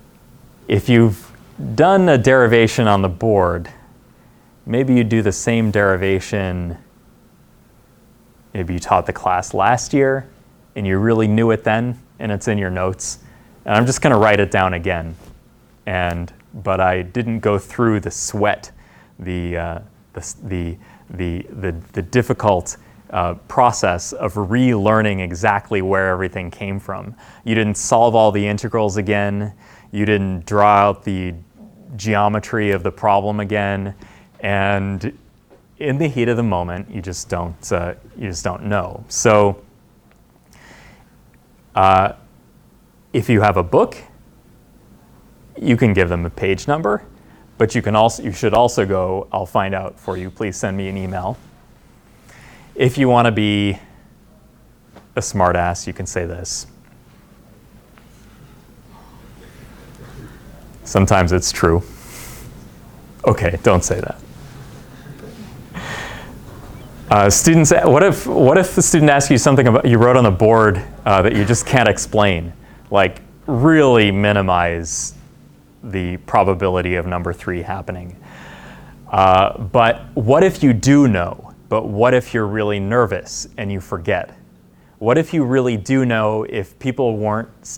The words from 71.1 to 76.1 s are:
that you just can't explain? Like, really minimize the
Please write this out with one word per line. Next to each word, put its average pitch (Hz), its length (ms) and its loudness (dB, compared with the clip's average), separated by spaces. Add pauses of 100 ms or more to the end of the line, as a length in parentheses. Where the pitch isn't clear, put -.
that 107 140 2
you 101 100 2
just 110 220 -2
can't 120 200 4
explain? 92 640 0 (380)
Like, 95 320 2 (240)
really 131 680 4
minimize 92 1000 0 (720)
the 90 340 -6